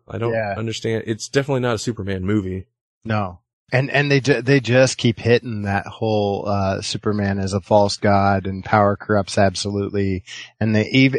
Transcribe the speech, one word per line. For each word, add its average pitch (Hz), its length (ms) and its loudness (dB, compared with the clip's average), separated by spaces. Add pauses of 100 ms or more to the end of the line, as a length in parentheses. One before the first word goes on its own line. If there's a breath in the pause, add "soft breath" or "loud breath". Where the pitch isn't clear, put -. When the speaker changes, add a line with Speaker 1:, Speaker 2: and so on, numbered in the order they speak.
Speaker 1:
I 104 120 -10
don't 113 160 -2
Speaker 2:
Yeah. 110 240 -4
Speaker 1:
understand. 113 480 -4
It's 110 220 -6
definitely 139 340 -2
not 123 140 -2
a - 20 -4
Superman 95 460 -6
movie. 95 420 -2 (380)
Speaker 2:
No. 104 360 -4 (300)
And, 131 200 0
and 143 200 0
they 139 100 4
ju-, 123 200 2
they 139 200 4
just 123 360 4
keep 120 220 0
hitting 117 440 0
that 101 240 -2
whole, 101 640 -2
uh, 98 320 0
Superman 101 580 -2
as 98 140 -4
a 98 80 -2
false 101 380 2
god 98 480 2
and 95 180 -6
power 101 320 4
corrupts 104 400 -2
absolutely. 101 880 0 (340 loud breath)
And 107 160 0
they 107 160 2
ev-, 135 280 4